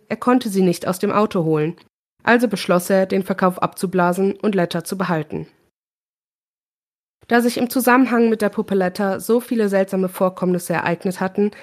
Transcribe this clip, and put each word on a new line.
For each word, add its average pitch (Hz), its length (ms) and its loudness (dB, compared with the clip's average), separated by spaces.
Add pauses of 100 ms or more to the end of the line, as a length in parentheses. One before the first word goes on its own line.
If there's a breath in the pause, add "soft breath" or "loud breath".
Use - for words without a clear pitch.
er - 100 -6
konnte 247 320 0
sie 190 120 0
nicht 180 260 0
aus 180 120 -2
dem 202 120 -2
Auto 202 320 0
holen. 156 320 0 (480)
Also 240 240 4
beschloss 180 420 0
er, 190 160 2
den 196 180 -2
Verkauf 185 380 0
abzublasen 185 720 0
und 208 220 -2
Letter 170 300 -2
zu 196 120 -8
behalten. 160 500 -4 (1800)
Da 233 140 4
sich 240 160 0
im 247 120 -2
Zusammenhang 240 600 2
mit 220 120 0
der 208 80 2
Puppe 202 260 -4
Letter 190 440 -2
so 226 200 0
viele 226 280 -2
seltsame 190 420 0
Vorkommnisse 185 640 -2
ereignet 170 460 -2
hatten, 196 320 0 (120 loud breath)